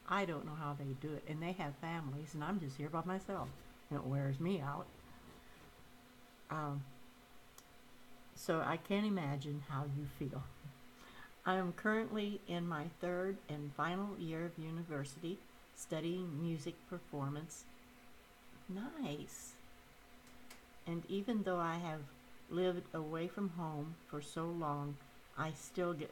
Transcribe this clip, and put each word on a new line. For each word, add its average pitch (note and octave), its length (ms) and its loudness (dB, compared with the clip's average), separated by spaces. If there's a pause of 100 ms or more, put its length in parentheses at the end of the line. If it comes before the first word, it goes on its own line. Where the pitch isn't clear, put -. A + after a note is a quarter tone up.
I G3 180 6
don't E3 200 2
know D#3 140 -4
how C#3+ 180 2
they C#3 160 0 (140)
do D3+ 60 0
it. C#3+ 140 -4
And D#3 140 0
they F3 120 2
have D#3+ 280 0
families, D#3 520 0
and D3+ 100 0
I'm F#3+ 160 2
just C3+ 180 -2
here D3 120 0
by E3 160 2
myself. F#3 440 0 (400)
And C#3+ 100 2
it - 60 -2
wears C#3 340 4
me E3+ 220 4
out. C#3+ 240 0 (1600)
Um, D3 340 2 (1500)
so E3 300 4
I D#3+ 120 4
can't G3+ 280 4
imagine D3 640 2
how C#3+ 160 2 (120)
you D3 80 0 (140)
feel. C3+ 240 0 (1000)
I F#3 100 6
am F3+ 180 4
currently G#3+ 720 4
in F3 200 2
my D#3 180 2 (140)
third F3+ 380 2 (120)
and D3 260 -2
final F3+ 340 2 (100)
year E3 260 0
of E3 180 -4
university, E3 760 -2 (360)
studying E3+ 640 0
music E3 340 0 (140)
performance. D3+ 720 -2 (1080)
Nice. A3 840 -4 (1300)
And E3+ 240 0
even G3+ 340 4
though F3+ 160 6
I E3 160 4
have D#3+ 260 0 (480)
lived F3 340 6 (100)
away D#3+ 340 2
from G3 220 2
home D#3+ 460 -2 (120)
for D3 140 -2
so D#3+ 240 -2
long, D3 500 2 (420)
I D#3 180 2
still F3 380 2
get D3+ 180 -2